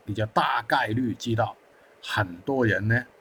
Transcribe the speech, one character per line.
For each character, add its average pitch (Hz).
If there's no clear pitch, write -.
你 104
就 107
大 139
概 131
率 113
知 113
道， 110
很 90
多 131
人 104
呢 120